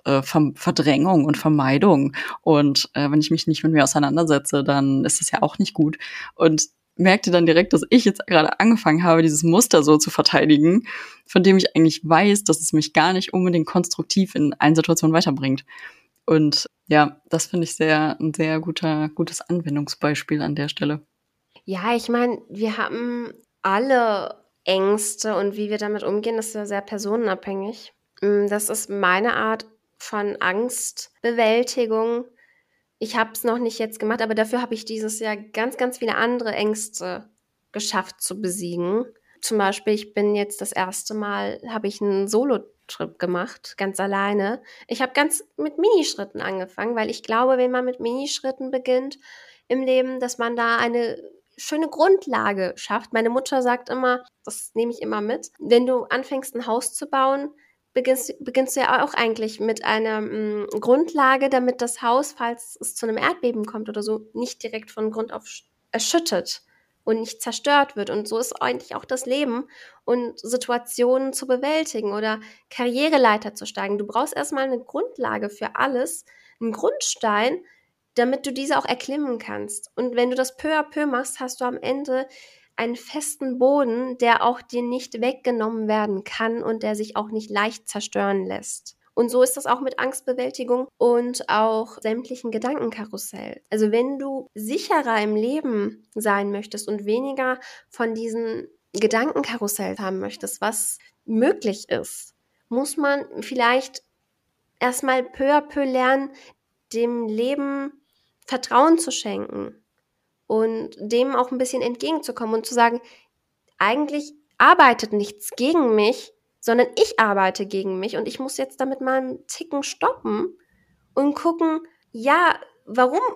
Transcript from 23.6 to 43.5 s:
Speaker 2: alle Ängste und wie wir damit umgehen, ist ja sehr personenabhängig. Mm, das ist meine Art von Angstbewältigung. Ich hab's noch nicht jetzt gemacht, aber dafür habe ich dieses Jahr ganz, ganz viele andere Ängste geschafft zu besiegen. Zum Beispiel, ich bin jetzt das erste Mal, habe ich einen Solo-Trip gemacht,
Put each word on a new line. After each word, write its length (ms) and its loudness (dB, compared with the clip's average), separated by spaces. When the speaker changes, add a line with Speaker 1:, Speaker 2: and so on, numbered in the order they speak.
Speaker 2:
alle 840 0
Ängste 680 0
und 200 -2
wie 140 -4
wir 80 -2
damit 240 -4
umgehen, 360 -2
ist 160 -6
ja 120 -6
sehr 140 -4
personenabhängig. 1120 -4
Mm, 280 2
das 200 -2
ist 220 -6
meine 440 0
Art 320 -4
von 380 -6
Angstbewältigung. 1900 0
Ich 180 -6
hab's 280 -2
noch 140 0
nicht 200 -4
jetzt 200 -6
gemacht, 240 0
aber 120 -2
dafür 280 0
habe 120 -4
ich 100 -10
dieses 360 -6
Jahr 160 -4
ganz, 400 -6
ganz 220 -2
viele 160 -2
andere 380 0
Ängste 760 -4
geschafft 480 -6
zu 200 -8
besiegen. 640 -4
Zum 180 -2
Beispiel, 340 0
ich 220 -4
bin 200 2
jetzt 260 -4
das 120 -8
erste 420 -6
Mal, 540 -6
habe 200 -6
ich 120 -8
einen 260 0
Solo-Trip 920 -4
gemacht, 580 -6